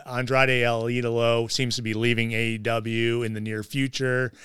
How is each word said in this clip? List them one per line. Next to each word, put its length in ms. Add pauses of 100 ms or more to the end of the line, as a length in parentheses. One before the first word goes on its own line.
Andrade 580
El 220
Idolo 640
seems 260
to 60
be 120
leaving 380
A 160
E 100
W 640
in 100
the 80
near 220
future 680 (140)